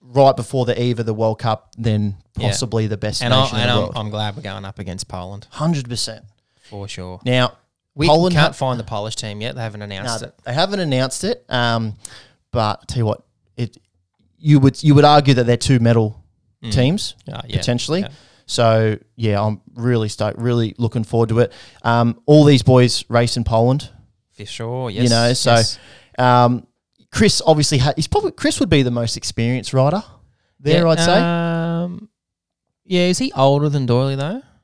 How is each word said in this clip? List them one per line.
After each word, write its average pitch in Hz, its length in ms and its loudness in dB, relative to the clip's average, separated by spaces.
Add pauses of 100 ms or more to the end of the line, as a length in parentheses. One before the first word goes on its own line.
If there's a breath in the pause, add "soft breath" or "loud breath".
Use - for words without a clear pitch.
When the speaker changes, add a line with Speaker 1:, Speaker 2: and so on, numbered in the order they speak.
Speaker 1:
right 131 340 2
before 123 300 -4
the 120 140 -2
eve 120 180 -2
of 113 80 -4
the 110 80 -4
World 110 240 -2
Cup 110 400 -6
than 104 380 -2 (200)
Speaker 2:
Yeah. 123 120 -2
Speaker 1:
possibly 110 400 -2
the 104 100 -6
best 104 240 -6
Speaker 2:
And 120 100 -2
I, 131 120 2
Speaker 1:
nation 120 120 -6
in 120 60 -2
Speaker 2:
and 123 80 0
Speaker 1:
the 123 40 0
Speaker 2:
I'm, 104 60 0
Speaker 1:
world? 90 160 -6
Speaker 2:
I'm 107 140 -6
glad 104 260 -6
we're - 60 -16
going 98 240 -12
up 95 120 -16
against 95 300 -10
Poland. 92 420 -14
Speaker 1:
Hundred 151 380 -4
percent. 113 380 -10 (420)
Speaker 2:
For 98 180 -14
sure. 92 380 -14
Speaker 1:
Now, 123 300 0 (420)
Speaker 2:
We 147 100 -2
Speaker 1:
Poland 170 300 4
Speaker 2:
can't 156 120 4
Speaker 1:
ha- 143 40 -4
Speaker 2:
find 127 260 -6
the 107 60 -10
Polish 107 320 -8
team 104 240 -10
yet. 131 160 -10
They 120 60 -10
haven't 107 200 -10
announced 107 400 -8
Speaker 1:
No, 117 60 -14
Speaker 2:
it. - 60 -20 (100)
Speaker 1:
they 123 100 -10
haven't 196 240 -2
announced 131 460 -4
it. 214 240 -6
Um, 117 480 -2 (560 loud breath)
but 107 340 -2
tell - 120 -6
you 113 80 0
what, - 160 -4 (340)
it, 120 200 -8 (600)
you 147 220 4
would, 135 200 2
you 147 140 4
would 147 100 8
argue 147 300 6
that 120 120 2
they're 120 100 2
two 127 240 2
medal 117 420 2 (400)
Speaker 2:
Mm. 117 100 -10
Speaker 1:
teams, 139 420 0 (120)
Speaker 2:
Yeah, - 220 -12
yeah, - 80 -6
Speaker 1:
potentially. 135 460 -2
Speaker 2:
yeah. - 60 -8 (380 soft breath)
Speaker 1:
So, 110 520 2 (180)
yeah, 104 260 0
I'm 107 180 -2 (140)
really 117 340 -2
stoked, - 300 -6
really 117 400 -2
looking 117 240 -2
forward 113 280 -2
to 113 100 0
it. 110 120 0 (300 loud breath)
Um, 117 440 0
all 151 180 8
these 143 180 6
boys 123 460 4
race 120 280 0
in 120 60 -2
Poland. 120 460 0 (460)
Speaker 2:
For 101 120 -18
sure, 120 440 -10
Speaker 1:
You 104 120 -2
Speaker 2:
yes, 120 80 2
Speaker 1:
know, 117 220 2
so, 127 240 2
Speaker 2:
yes. 113 220 0 (400 loud breath)
Speaker 1:
um, 123 480 4 (440)
Chris - 340 2
obviously 151 340 2
ha-, 135 180 2
he's 160 100 -2
probably, - 240 -2
Chris - 300 -2
would 214 100 0
be 147 140 4
the 123 80 0
most 117 240 -4
experienced 120 560 -4
rider 143 320 0 (560)
there, 160 240 2
Speaker 2:
Yeah, 165 60 2
Speaker 1:
I'd 160 100 2
say. 175 200 4
Speaker 2:
um, 170 880 -4 (760)
yeah, 180 220 0
is 180 120 0
he 262 140 -4
older 139 360 2
than 143 180 -2
Doyley 131 300 0
though? 170 260 -8 (220)